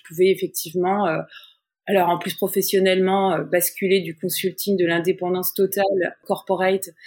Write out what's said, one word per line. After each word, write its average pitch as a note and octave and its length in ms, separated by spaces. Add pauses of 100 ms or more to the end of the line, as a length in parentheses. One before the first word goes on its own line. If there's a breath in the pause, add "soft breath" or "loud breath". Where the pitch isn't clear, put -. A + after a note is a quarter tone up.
pouvais F#3 240
effectivement, F3+ 720
euh, D#3+ 140 (680 loud breath)
alors F#3+ 220
en F3 100
plus F3 160
professionnellement, F#3+ 1000
euh, D#3 100
basculer F3 560
du E3 160
consulting, F#3 600
de F3+ 80
l'indépendance F3+ 680
totale G3 640 (100)
corporate, F#3+ 600 (200 loud breath)